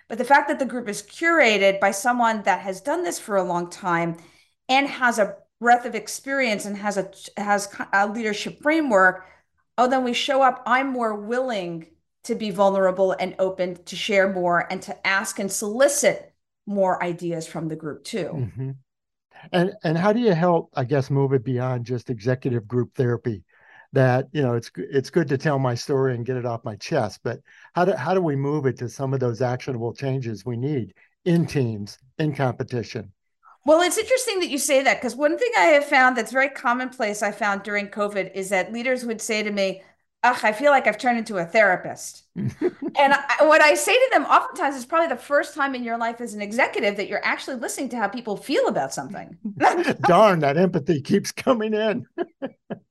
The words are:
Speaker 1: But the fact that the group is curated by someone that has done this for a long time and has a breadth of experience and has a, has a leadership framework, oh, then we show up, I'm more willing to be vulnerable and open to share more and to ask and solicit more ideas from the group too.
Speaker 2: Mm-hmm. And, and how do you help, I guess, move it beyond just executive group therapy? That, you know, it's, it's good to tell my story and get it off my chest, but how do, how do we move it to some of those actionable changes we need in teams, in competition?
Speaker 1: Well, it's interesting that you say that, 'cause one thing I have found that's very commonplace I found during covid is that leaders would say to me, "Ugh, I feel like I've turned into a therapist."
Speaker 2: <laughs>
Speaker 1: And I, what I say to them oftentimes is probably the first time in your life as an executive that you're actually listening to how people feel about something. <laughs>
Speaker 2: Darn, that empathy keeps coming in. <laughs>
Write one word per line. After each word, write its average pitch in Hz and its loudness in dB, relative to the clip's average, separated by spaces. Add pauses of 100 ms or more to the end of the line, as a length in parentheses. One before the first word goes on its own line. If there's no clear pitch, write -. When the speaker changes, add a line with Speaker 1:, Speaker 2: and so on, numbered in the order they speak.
Speaker 1:
But 220 -8
the 247 -2
fact 285 4
that 277 -2
the 262 0
group 240 -8
is - -8
curated 220 4
by 202 2
someone 226 0
that 185 0
has 190 -8
done 339 -2
this - -6
for 208 -4
a 185 2
long 175 -4
time 170 -2 (520)
and 269 2
has 240 0
a 196 -2 (240)
breadth 240 4
of 220 -8
experience 233 -4
and 202 -8
has 196 -4
a, 185 -4 (280)
has 202 -2 (240)
a 202 2
leadership 214 -6
framework, 247 4 (520)
oh, 247 4
then 262 0
we 240 -2
show 269 0
up, 254 4
I'm 262 2
more 233 -2
willing 208 -4 (380)
to 233 -4
be 214 -4
vulnerable 190 2
and 185 -4
open 185 -2
to 185 -14
share 196 2
more 175 0
and 185 -8
to - -8
ask 196 0
and 196 -4
solicit 220 0 (320)
more 190 0
ideas 170 -4
from 160 -6
the 156 -6
group 151 -10
too. 190 -6
Speaker 2:
Mm-hmm. 131 -6 (800)
And, 180 2 (100)
and 165 0
how 208 4
do 233 0
you 220 4
help, 165 2
I 135 -2
guess, 135 0
move 135 2
it 131 2
beyond 123 -4
just 120 -6
executive 120 -2
group 120 -2
therapy? 120 -2 (500)
That, 131 2
you 147 0
know, 123 2
it's, 117 -4
it's 139 -2
good 160 0
to 135 0
tell 143 0
my 127 0
story 135 0
and 117 -6
get 127 -4
it 120 -6
off 117 -6
my 107 -8
chest, 120 -2
but 120 -6 (340)
how 175 2
do, 196 4
how 151 -2
do 190 2
we 151 0
move 139 0
it 123 0
to 120 -8
some 135 -4
of 127 0
those 120 -2
actionable 123 -4
changes 131 -6
we 120 -6
need 123 -4 (320)
in 170 4
teams, 113 -4 (200)
in 151 0
competition? 120 -4 (540)
Speaker 1:
Well, 311 6
it's 359 0
interesting 440 0
that 311 -2
you 262 -4
say 269 2
that, 226 2
'cause 233 -6
one 302 0
thing 466 -2
I 185 4
have 285 6
found 262 4
that's 226 -4
very 262 2
commonplace 247 -4
I 208 0
found 202 -2
during 208 -4
covid 202 -4
is 190 -8
that 190 -2
leaders 247 -4
would 220 -6
say 214 -4
to 208 -4
me, 190 -2 (420)
"Ugh, - 4
I 220 4
feel 277 4
like 247 4
I've 208 0
turned 240 0
into 214 -6
a 170 0
therapist." 180 0
Speaker 2:
<laughs> - -20 (600)
Speaker 1:
And 277 6
I, 277 2
what 302 8
I 302 6
say 392 0
to 508 6
them 320 4
oftentimes 302 2
is 247 -12
probably 330 0
the 254 -4
first 285 -2
time 277 -2
in 247 -6
your 233 -4
life 233 -4
as 214 -10
an 208 -6
executive 214 0
that 190 -4
you're 196 -4
actually 269 -4
listening 269 -6
to 247 -8
how 208 0
people 214 -6
feel 453 -2
about 151 -2
something. - -12 (320)
<laughs> 339 0
Speaker 2:
Darn, 185 6
that 143 2
empathy 170 2
keeps 196 0
coming 220 -2
in. 214 -2 (100)
<laughs> - - (760)